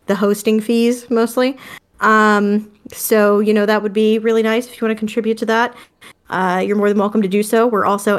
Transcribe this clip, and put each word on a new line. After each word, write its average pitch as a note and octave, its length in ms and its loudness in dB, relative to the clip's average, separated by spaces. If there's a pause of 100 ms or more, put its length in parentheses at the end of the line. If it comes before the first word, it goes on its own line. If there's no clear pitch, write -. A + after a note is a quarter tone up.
the G3 80 -2
hosting G#3 460 0
fees, A#3 500 0
mostly. B3 460 0 (440)
Um, G#3 680 2 (220)
so, G#3 480 2
you G#3+ 120 2
know, G#3 140 2
that G#3+ 160 0
would G#3 100 -6
be A3 260 2
really A3+ 240 0
nice A3 260 -2
if - 120 -20
you - 60 -2
wanna A3 80 -2
contribute A3 440 -4
to A3+ 80 -6
that. A3+ 280 0 (560)
Uh, F#3 340 -2
you're G3+ 120 -2
more G#3 120 2
than G#3 100 0
welcome G#3 240 0
to G3 60 -2
do G3+ 140 0
so. A3+ 240 2
We're G#3+ 200 0
also G3+ 320 0